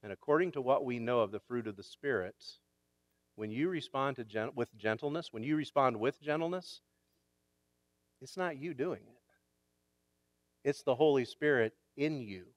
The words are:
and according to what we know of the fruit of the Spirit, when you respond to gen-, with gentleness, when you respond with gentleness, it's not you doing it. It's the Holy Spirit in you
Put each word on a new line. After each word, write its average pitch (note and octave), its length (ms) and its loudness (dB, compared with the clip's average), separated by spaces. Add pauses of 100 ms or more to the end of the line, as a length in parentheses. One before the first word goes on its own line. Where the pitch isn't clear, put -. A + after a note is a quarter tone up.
and G#2+ 80 -10
according D#3 420 2
to C#3+ 80 -4
what C3+ 240 4
we B2 140 -2
know A#2 220 2
of G2+ 100 2
the G#2 80 -6
fruit A#2+ 280 -6
of G#2 80 -8
the G2 80 -14
Spirit, G#2+ 520 -4 (1000)
when G#2+ 140 -6
you C#3 180 0
respond C#3 460 -2
to B2 100 -8
gen-, A2 300 -4
with - 200 -4
gentleness, A2+ 560 -2
when A2+ 120 -8
you D3 120 0
respond C3 440 2
with B2 200 0
gentleness, E3 640 -4 (1400)
it's - 160 -16
not F3 220 -2
you D#3+ 160 -6
doing C3+ 340 -2
it. - 1600 -14
It's C#3+ 140 0
the B2+ 140 2
Holy C#3+ 280 6
Spirit B2 500 2 (220)
in D3 240 -2
you G2 260 -10 (120)